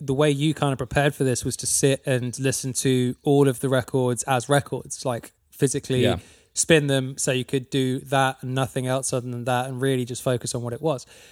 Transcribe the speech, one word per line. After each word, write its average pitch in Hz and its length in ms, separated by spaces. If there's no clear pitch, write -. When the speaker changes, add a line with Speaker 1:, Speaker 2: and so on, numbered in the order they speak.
Speaker 1:
the 135 80
way 151 160
you 143 240
kind 143 200
of 127 40
prepared 139 380
for - 80
this 127 220
was 127 120
to - 80
sit - 400
and 123 320
listen 135 360
to 127 500
all 143 240
of 127 140
the 135 80
records 127 540
as 127 260
records, - 560
like, 120 260
physically 131 520
Speaker 2:
Yeah. 95 140
Speaker 1:
spin 151 340
them 135 300
so - 140
you 127 140
could 131 240
do 131 300
that 135 420
and 131 120
nothing 131 340
else 131 260
other 127 160
than 120 160
that 123 220
and 127 140
really 131 220
just 120 180
focus 127 320
on 120 100
what 120 100
it - 80
was. 147 240